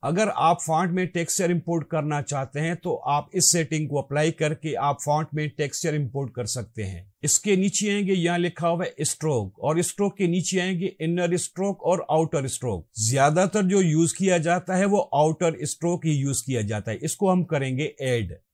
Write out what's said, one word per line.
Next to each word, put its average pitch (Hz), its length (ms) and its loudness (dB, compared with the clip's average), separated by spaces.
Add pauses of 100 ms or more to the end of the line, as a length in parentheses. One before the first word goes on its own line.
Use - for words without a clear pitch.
अगर 185 260 2
आप 165 320 4
फॉन्ट 165 300 0
में 180 160 0
टेक्सचर 175 440 0
इंपोर्ट 165 380 -2
करना 147 320 -2
चाहते 139 380 -6
हैं 165 160 -2
तो 170 180 -4
आप 143 420 -2
इस 180 160 4
सेटिंग 156 380 0
को 143 120 -2
अप्लाई 151 300 0
करके 151 440 -4
आप 139 260 0
फॉन्ट 151 320 -2
में 151 160 -4
टेक्सचर 147 460 -4
इंपोर्ट 135 400 -4
कर 123 120 -6
सकते 110 360 -8
हैं। 92 300 -10 (100)
इसके 190 320 2
नीचे 196 340 0
आएंगे, 202 240 0
यहाँ 175 240 0
लिखा 170 300 -2
हुआ 170 180 0
है - 180 -6
स्ट्रोक 131 560 -2
और 160 220 0
स्ट्रोक 196 360 -2
के 196 100 2
नीचे 180 320 0
आएंगे 180 420 -2
इनर 170 360 0
स्ट्रोक 190 460 -4
और 175 280 0
आउटर 151 360 0
स्ट्रोक। 107 380 -4 (160)
ज्यादातर 151 640 4
जो 190 180 4
यूज 160 320 4
किया 185 260 2
जाता 175 360 0
है 190 100 4
वो 202 140 4 (160)
आउटर 160 500 2
स्ट्रोक 170 400 -2
ही 160 80 2
यूज 139 280 0
किया 123 220 -2
जाता 107 280 -4
है। 104 80 -4
इसको 160 300 -2
हम 185 160 4
करेंगे 135 400 -2 (160)
ऐड। 117 340 -2 (180)